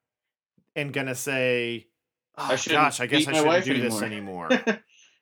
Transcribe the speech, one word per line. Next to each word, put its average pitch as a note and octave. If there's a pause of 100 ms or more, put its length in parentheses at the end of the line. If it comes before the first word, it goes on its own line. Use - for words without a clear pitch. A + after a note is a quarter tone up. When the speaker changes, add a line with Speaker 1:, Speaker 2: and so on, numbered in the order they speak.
(760)
Speaker 1:
and C#3+
gonna C3+
say, B2 (500)
"Oh, C#3
Speaker 2:
"I C3
shouldn't D3+
Speaker 1:
gosh, C3+
I B2
guess C3+
Speaker 2:
beat D3
Speaker 1:
I C#3
Speaker 2:
my D#3
Speaker 1:
shouldn't D#3
Speaker 2:
wife F3+
Speaker 1:
do C3+
this A2+
Speaker 2:
anymore." G#2
Speaker 1:
anymore"? A3
Speaker 2:
<laughs> - (320)